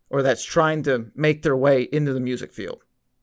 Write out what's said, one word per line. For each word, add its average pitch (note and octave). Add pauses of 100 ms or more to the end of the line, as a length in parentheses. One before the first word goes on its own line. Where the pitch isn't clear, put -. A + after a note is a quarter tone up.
(120)
or C#3
that's C3
trying D#3
to A#2+ (100)
make D#3
their C#3
way C3
into D3
the C3
music B2+
field. - (380)